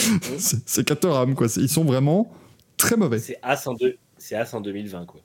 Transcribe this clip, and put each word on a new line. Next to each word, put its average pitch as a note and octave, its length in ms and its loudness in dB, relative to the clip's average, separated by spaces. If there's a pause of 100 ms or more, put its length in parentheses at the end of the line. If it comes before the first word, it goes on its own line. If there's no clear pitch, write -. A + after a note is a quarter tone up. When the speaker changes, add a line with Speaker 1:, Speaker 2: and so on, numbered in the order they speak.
(380)
Speaker 1:
c'est, C3 260 -2
c'est - 200 -2
Caterham, C#3 500 2
quoi. C3 140 2
C'est, - 120 -2
ils C3 80 2
sont D#3+ 140 2
vraiment D3 500 2 (440)
très - 200 2
mauvais. C#3+ 220 2
Speaker 2:
C'est A2+ 240 -8
As C3+ 240 -2
en B2+ 80 -4
deux, B2 220 0 (200)
c'est - 200 -10
As A2+ 180 -4
en A2+ 60 -6
deux G2+ 100 -8
mille G#2 180 -8
vingt, F2+ 180 -10
quoi. D#2 180 -20